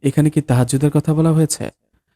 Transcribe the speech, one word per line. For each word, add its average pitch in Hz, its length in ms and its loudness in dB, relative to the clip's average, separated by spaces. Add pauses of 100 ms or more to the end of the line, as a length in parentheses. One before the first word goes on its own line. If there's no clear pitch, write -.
এখানে 147 260 0
কি 147 120 0
তাহাজ্জুদের 131 500 0
কথা 151 220 -2
বলা 160 180 2
হয়েছে? 156 400 -2 (440)